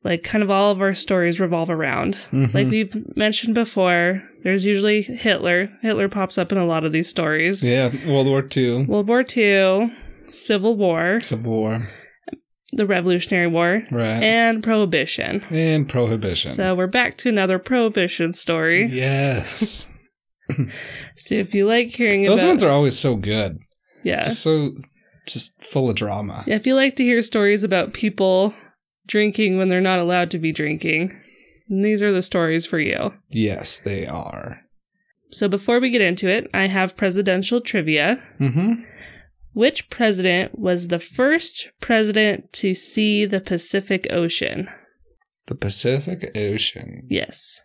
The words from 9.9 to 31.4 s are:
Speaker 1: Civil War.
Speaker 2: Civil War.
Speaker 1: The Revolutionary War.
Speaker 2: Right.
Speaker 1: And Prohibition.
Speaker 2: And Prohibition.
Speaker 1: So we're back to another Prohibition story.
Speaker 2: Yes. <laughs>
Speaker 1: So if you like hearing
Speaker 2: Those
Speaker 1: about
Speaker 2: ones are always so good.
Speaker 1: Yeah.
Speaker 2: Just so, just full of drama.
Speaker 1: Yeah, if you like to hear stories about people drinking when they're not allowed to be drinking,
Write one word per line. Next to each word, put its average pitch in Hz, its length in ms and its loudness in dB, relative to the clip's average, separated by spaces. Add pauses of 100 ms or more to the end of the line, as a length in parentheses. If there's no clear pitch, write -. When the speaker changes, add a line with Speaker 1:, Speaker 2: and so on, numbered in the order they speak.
Speaker 1:
Civil 214 480 0
War. 180 440 2
Speaker 2:
Civil 117 300 -4
War. 110 380 -2 (840)
Speaker 1:
The 214 100 2
Revolutionary 180 600 2
War. 170 340 2 (100)
Speaker 2:
Right. 220 320 0
Speaker 1:
And 226 400 2
Prohibition. 196 760 0 (100)
Speaker 2:
And 160 380 0
Prohibition. 113 600 -2
Speaker 1:
So 185 240 0
we're 185 140 0
back 240 300 0
to 247 120 -2
another 190 280 2
Prohibition 214 760 0
story. 165 520 0
Speaker 2:
Yes. 139 1040 -2 (600)
<laughs> 127 180 -2 (480)
Speaker 1:
So - 200 -4
if 196 180 -2
you 196 120 4
like 233 220 2
hearing 202 360 2
Speaker 2:
Those 196 180 6
Speaker 1:
about 349 60 6
Speaker 2:
ones 311 140 4
are 165 80 4
always 143 280 4
so 127 180 2
good. 101 400 -2 (460)
Speaker 1:
Yeah. 175 220 -2
Speaker 2:
Just - 180 0
so, 156 300 0 (540)
just - 360 -6
full 131 280 0
of 104 60 -2
drama. 104 500 -6
Speaker 1:
Yeah, 208 80 0
if 214 120 -2
you 262 80 4
like 269 220 2
to 262 80 0
hear 240 160 4
stories 208 440 2
about 180 280 0
people 196 640 0 (520)
drinking 208 520 2
when 190 100 2
they're 185 140 2
not 185 160 2
allowed 175 320 0
to 180 80 -6
be 160 140 -2
drinking, 156 680 -4 (480)